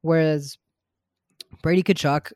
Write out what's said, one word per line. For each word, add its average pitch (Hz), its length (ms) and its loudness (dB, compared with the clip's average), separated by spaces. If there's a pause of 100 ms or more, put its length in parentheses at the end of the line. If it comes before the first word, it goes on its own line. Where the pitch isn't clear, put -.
Whereas 156 560 -2 (1040)
Brady 175 200 2
Tkachuk 151 540 0